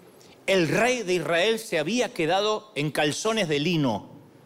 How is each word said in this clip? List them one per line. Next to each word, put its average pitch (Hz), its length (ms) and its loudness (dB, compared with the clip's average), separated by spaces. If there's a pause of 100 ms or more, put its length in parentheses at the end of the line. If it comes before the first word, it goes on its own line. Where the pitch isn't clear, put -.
(460)
El 185 220 4
rey 233 340 2
de 180 120 0
Israel 175 440 0
se 180 200 -4
había 196 340 -2
quedado 202 640 -2
en 151 160 -2
calzones 165 580 0
de 147 100 0
lino. 143 520 0 (360)